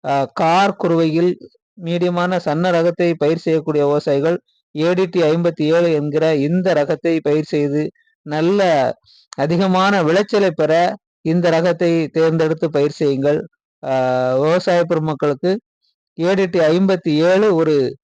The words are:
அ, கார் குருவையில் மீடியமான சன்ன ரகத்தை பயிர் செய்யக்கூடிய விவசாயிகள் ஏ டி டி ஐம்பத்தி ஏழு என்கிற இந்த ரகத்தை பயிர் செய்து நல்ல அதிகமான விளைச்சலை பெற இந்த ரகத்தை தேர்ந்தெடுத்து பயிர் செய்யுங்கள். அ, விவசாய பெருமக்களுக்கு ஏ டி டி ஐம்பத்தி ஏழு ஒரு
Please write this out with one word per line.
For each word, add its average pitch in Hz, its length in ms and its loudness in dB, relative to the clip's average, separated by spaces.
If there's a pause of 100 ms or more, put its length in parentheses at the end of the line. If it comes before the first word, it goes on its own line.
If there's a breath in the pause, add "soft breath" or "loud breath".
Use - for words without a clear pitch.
அ, 139 240 0
கார் 185 440 0
குருவையில் 165 600 0 (380)
மீடியமான 175 640 -2
சன்ன 170 320 -2
ரகத்தை 170 440 0
பயிர் 160 240 -2
செய்யக்கூடிய 151 480 -2
விவசாயிகள் 147 540 0 (380)
ஏ 170 160 0
டி 185 120 0
டி 175 160 -2
ஐம்பத்தி 165 400 0
ஏழு 165 300 2
என்கிற 156 440 0
இந்த 170 360 0
ரகத்தை 156 500 0
பயிர் 151 220 0
செய்து 147 460 -2 (320)
நல்ல 156 680 0 (440 soft breath)
அதிகமான 185 680 0
விளைச்சலை 196 480 0
பெற 165 460 0 (240)
இந்த 170 300 0
ரகத்தை 165 580 0
தேர்ந்தெடுத்து 160 600 0
பயிர் 147 200 0
செய்யுங்கள். 147 560 -2 (380)
அ, 135 100 -4 (420)
விவசாய 175 480 0
பெருமக்களுக்கு 160 760 -2 (640)
ஏ 185 120 0
டி 190 120 0
டி 175 120 -2
ஐம்பத்தி 180 500 2
ஏழு 180 460 2
ஒரு 151 500 0